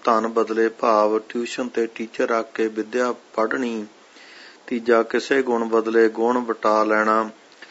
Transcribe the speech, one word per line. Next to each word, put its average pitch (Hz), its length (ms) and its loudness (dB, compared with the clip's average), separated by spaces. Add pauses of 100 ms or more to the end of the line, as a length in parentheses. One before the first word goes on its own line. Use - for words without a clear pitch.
ਧਨ 113 240 2
ਬਦਲੇ 113 420 0
ਭਾਵ 107 500 2
ਟਿਊਸ਼ਨ 120 480 -6
ਤੇ 117 200 -4
ਟੀਚਰ 113 400 -6
ਰੱਖ 113 260 -2
ਕੇ 113 140 0
ਵਿੱਦਿਆ 110 460 -4 (220)
ਪੜ੍ਹਨੀ। 113 500 -2 (840)
ਤੀਜਾ, 113 360 2
ਕਿਸੇ 127 380 0
ਗੁਣ 120 240 -2
ਬਦਲੇ 113 440 2
ਗੁਣ 117 360 0
ਵਟਾ 107 380 0
ਲੈਣਾ, 107 460 2 (420)